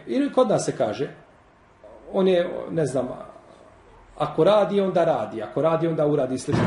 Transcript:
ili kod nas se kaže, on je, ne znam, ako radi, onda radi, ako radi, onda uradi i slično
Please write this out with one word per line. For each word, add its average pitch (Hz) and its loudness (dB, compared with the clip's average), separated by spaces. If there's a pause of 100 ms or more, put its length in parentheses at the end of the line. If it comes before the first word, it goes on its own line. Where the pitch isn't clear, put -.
ili 269 -2
kod 254 2
nas 165 0
se 135 -4
kaže, 120 -2 (1040)
on 190 2
je, 180 2 (220)
ne 160 0
znam, 127 -2 (1120)
ako 151 0
radi, 202 4
onda 175 2
radi, 113 -2
ako 107 -4
radi, 160 2
onda 156 0
uradi 135 0
i - -2
slično - -2